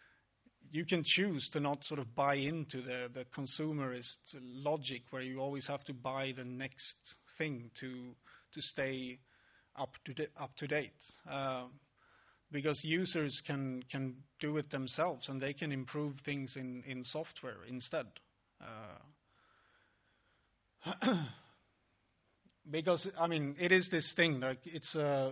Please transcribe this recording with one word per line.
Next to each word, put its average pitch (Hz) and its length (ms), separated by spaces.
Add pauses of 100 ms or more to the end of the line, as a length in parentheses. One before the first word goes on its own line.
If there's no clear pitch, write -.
(720)
you 156 120
can 170 200
choose 180 460
to 151 100
not 143 240
sort 147 160
of 117 160
buy 139 200
into 139 460
the, 123 320
the 127 120
consumerist 139 1160
logic 131 680
where 131 100
you 131 180
always 139 280
have 143 180
to 143 80
buy 131 420
the 131 80
next - 720 (140)
thing 127 460
to, 127 400 (360)
to 147 100
stay 131 580 (580)
up 139 260
to 139 100
da-, 143 140 (100)
up 135 180
to 147 120
date. 143 380 (240)
Uh, 135 360 (880)
because 147 320
users 160 580
can, 135 480
can 131 260 (240)
do 151 180
it 143 140
themselves 139 580
and 135 100
they 139 140
can 147 180
improve 139 480
things 139 380
in, 127 280
in 127 180
software 127 560 (100)
instead. 127 380 (520)
Uh, 110 380 (2000)
<clears throat> 226 60 (1500)
because, 165 500
I 170 80
mean, 147 320
it 175 120
is 185 180
this 160 220
thing, 156 300
like, 131 240
it's 165 300
a, 139 360